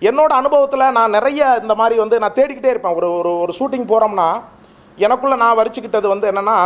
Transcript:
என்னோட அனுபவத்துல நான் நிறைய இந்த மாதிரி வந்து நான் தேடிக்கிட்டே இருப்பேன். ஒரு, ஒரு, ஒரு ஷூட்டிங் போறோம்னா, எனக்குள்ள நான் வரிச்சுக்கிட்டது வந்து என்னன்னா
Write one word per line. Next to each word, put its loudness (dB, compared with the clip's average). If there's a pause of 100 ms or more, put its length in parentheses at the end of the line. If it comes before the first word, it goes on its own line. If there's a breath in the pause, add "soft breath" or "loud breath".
என்னோட 2
அனுபவத்துல 2
நான் 2
நிறைய 2
இந்த 0
மாதிரி 0
வந்து 0
நான் -2
தேடிக்கிட்டே -2
இருப்பேன். -2
ஒரு, -2
ஒரு, -2
ஒரு -4
ஷூட்டிங் -4
போறோம்னா, 0 (560 soft breath)
எனக்குள்ள 0
நான் 2
வரிச்சுக்கிட்டது -2
வந்து -2
என்னன்னா -2